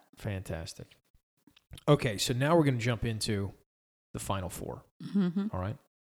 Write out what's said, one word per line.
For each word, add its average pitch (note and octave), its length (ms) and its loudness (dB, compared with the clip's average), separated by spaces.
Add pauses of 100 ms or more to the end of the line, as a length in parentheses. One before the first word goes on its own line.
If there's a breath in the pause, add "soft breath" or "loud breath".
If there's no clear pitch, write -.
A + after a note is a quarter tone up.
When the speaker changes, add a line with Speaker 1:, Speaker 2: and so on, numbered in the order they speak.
(180)
Speaker 1:
Fantastic. - 760 -8 (960)
Okay, C3 300 4
so - 160 0
now C#3 200 4
we're E3 100 8
gonna C3+ 120 4
jump A#2 300 0
into G#2 480 -2 (580)
the - 60 -8
Final F#2+ 320 -4
Four. - 340 -10 (180)
Speaker 2:
Mm-hmm. F#3 480 2
Speaker 1:
All - 100 -4
right? G2 160 -4 (300)